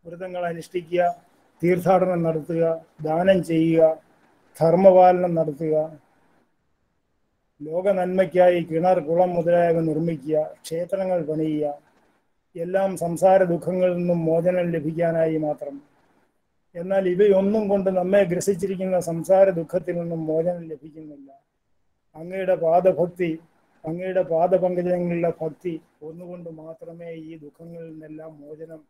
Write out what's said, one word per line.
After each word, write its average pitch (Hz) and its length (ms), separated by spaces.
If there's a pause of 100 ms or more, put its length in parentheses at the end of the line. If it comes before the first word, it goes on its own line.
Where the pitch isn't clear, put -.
വ്രതങ്ങൾ 180 400
അനുഷ്ഠിക്കുക, 175 680 (480)
തീർത്ഥാടനം 180 600
നടത്തുക, 165 640 (160)
ദാനം 170 420
ചെയ്യുക, 160 540 (640)
ധർമ്മപാലനം 180 760
നടത്തുക, 156 720 (1500)
ലോക 170 280
നന്മയ്ക്കായി 180 680
കിണർ, 170 400
കുളം 170 300
മുതലായവ 170 500
നിർമ്മിക്കുക, 156 840
ക്ഷേത്രങ്ങൾ 175 600
പണിയുക, 151 520 (760)
എല്ലാം 185 420
സംസാര 185 460
ദുഃഖങ്ങളിൽ 180 500
നിന്നും 175 320
മോചനം 170 460
ലഭിക്കാനായി 160 680
മാത്രം. 147 440 (960)
എന്നാൽ 185 340
ഇവയൊന്നും 196 580
കൊണ്ട് 190 220
നമ്മെ 190 340
ഗ്രസിച്ചിരിക്കുന്ന 185 760
സംസാര 175 500
ദുഃഖത്തിൽ 175 500
നിന്നും 165 260
മോചനം 165 420
ലഭിക്കുന്നില്ല. 147 640 (840)
അങ്ങയുടെ 185 400
പാദഭക്തി, 170 840 (460)
അങ്ങയുടെ 180 360
പാദപങ്കജങ്ങളിലെ 175 1200
ഭക്തി 160 400 (200)
ഒന്നുകൊണ്ട് 170 480
മാത്രമേ 165 640
ഈ 160 240
ദുഃഖങ്ങളിൽ 165 540
നിന്നെല്ലാം 156 500
മോചനം 156 380 (100)